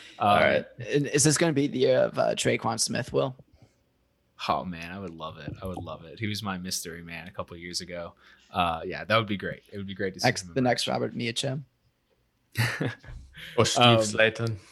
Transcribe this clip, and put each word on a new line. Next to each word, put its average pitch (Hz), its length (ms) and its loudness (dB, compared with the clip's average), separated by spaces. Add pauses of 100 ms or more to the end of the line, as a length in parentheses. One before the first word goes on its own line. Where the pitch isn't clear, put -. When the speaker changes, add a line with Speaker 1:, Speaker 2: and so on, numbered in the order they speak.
(200)
Speaker 1:
All 104 160 6
Speaker 2:
Um, - 60 8
Speaker 1:
right. 71 240 4 (140)
And 131 260 0
is 131 180 2
this 147 140 6
gonna 170 160 2
be 139 140 2
the - 100 -4
year 127 220 4
of, 120 180 0
uh, 113 160 2
Traquan 117 460 0
Smith, - 340 -4
Will? 135 220 0 (1120)
Speaker 2:
Oh 78 160 0
man, 85 260 -8
I 98 60 -10
would 90 160 -10
love 78 240 -10
it. 76 240 -12
I 95 60 -8
would 90 100 -8
love 82 280 -12
it. 80 140 -14
He 107 60 -4
was 104 160 -4
my 95 160 -4
mystery 87 460 -8
man 85 240 -12
a 90 40 -16
couple 87 240 -10
of 85 60 -16
years 87 200 -8
ago. 87 340 -10 (360)
Uh, 85 320 0
yeah, 80 200 -8
that 104 120 2
would 113 120 2
be 104 100 -2
great. 92 240 -8 (100)
It 101 60 -12
would 98 80 -8
be 98 80 -10
great 95 220 -4
to 90 40 -12
see 120 80 4
Speaker 1:
Next, 110 200 0
Speaker 2:
him 82 80 -16
Speaker 1:
the 131 60 0
next 123 260 2
Speaker 2:
emerge. 127 80 -2
Speaker 1:
Robert 120 200 -4
Meacham. 131 500 -4 (920)
Speaker 2:
<laughs> 117 340 0 (640)
Speaker 3:
Or 113 100 6
Steve 123 200 6
Speaker 2:
Um, 113 180 8
Speaker 3:
Slayton. 110 560 0 (120)